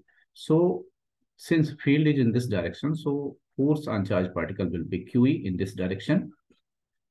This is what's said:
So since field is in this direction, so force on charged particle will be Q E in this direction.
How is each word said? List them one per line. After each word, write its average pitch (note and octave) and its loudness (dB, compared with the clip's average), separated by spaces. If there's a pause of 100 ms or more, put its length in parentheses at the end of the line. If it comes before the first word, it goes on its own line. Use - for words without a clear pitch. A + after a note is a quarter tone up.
(340)
So F3 0 (520)
since - 0 (100)
field D3+ 4
is C#3+ 2
in A2+ 4
this A#2+ 0
direction, G2 -2
so C#3+ -4 (200)
force D3 2
on G#2+ 0
charged F#2 0
particle E2+ -2
will E2+ -4
be F2 -6
Q B2 4
E D#3 2
in F#2 -2
this F#2+ -4
direction. F#2+ -2 (800)